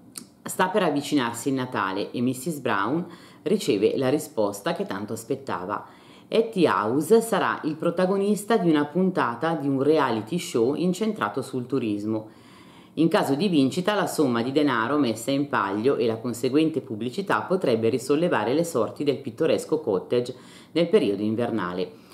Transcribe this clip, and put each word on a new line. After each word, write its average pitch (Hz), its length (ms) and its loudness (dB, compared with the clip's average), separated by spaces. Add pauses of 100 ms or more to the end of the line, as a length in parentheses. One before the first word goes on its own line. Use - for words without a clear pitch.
(420)
Sta - 280 2
per 208 120 0
avvicinarsi 143 680 0
il 135 40 2
Natale 107 560 -2
e - 120 -4
missus 131 360 -2
Brown 123 480 0 (380)
riceve 120 540 2
la 131 120 2
risposta 131 640 -2
che 196 140 -6
tanto 104 260 -6
aspettava. 101 720 -6 (420)
Etty 220 380 2
House 120 560 4
sarà 156 440 0
il 151 100 -2
protagonista 196 840 0
di 185 100 2
una 151 180 4
puntata 160 680 0
di 143 140 -4
un 135 160 0
reality 139 560 2
show 127 340 0
incentrato 180 720 -2
sul 123 240 -6
turismo. 110 640 -2 (680)
In 160 140 4
caso 160 260 2
di 170 120 2
vincita, 170 460 2
la 185 140 0
somma 123 340 0
di 127 100 -4
denaro 135 460 0
messa 117 320 -2
in 139 180 -2
palio 107 500 0
e 120 100 2
la 110 100 0
conseguente 131 640 0
pubblicità 120 600 -4
potrebbe 113 460 0
risollevare 131 680 0
le 165 80 2
sorti 120 400 -2
del 135 160 0
pittoresco 147 640 0
cottage 120 520 -2 (380)
nel 165 160 2
periodo 117 340 2
invernale. 107 680 -2 (220)